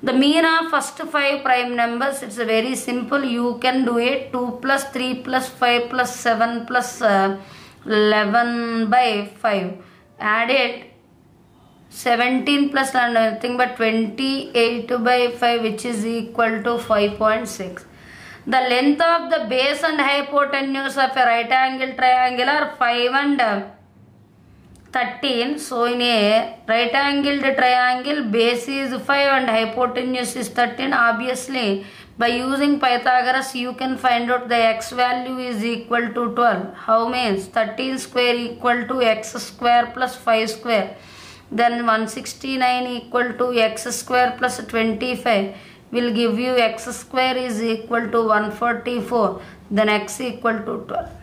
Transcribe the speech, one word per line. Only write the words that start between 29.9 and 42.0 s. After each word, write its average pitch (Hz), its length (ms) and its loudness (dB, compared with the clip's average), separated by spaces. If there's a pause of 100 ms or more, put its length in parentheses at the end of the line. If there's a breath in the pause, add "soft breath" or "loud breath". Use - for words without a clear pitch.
is 226 100 -6
thirteen. 247 460 0
Obviously, 240 920 0 (320 loud breath)
by 233 100 2
using 269 520 2
Pythagoras, 254 760 2
you 247 200 -4
can 262 240 -4
find 240 340 2
out 247 160 0
the 240 80 2
x 226 360 2
value 247 480 -2
is 240 260 -4
equal 233 480 -2
to 240 220 -2
twelve. 208 380 2
How 226 360 2
means? 220 380 -2
Thirteen 247 500 -2
square 247 380 0
equal 240 520 -2
to 262 140 -2
x 220 320 0
square 240 600 2
plus 254 220 -2
five 220 340 0
square. 208 460 -2 (580 loud breath)
Then 233 320 2
one 220 220 2